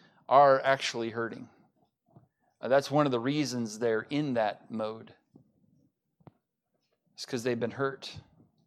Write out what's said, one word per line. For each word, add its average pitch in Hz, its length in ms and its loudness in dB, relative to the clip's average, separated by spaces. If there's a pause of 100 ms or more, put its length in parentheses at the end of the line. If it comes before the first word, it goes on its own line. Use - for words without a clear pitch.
(300)
are 135 340 8
actually 127 460 0
hurting. 117 400 -8 (1120)
Uh, 113 80 -6
that's 135 200 2
one 147 160 2
of 135 60 0
the 120 80 0
reasons 123 580 -4
they're 110 320 -2
in 143 260 -2
that 107 360 -2
mode. 110 420 -8 (2000)
It's - 120 -16
'cause 120 180 -6
they've 120 160 0
been 117 120 -2
hurt, 135 460 -6 (500)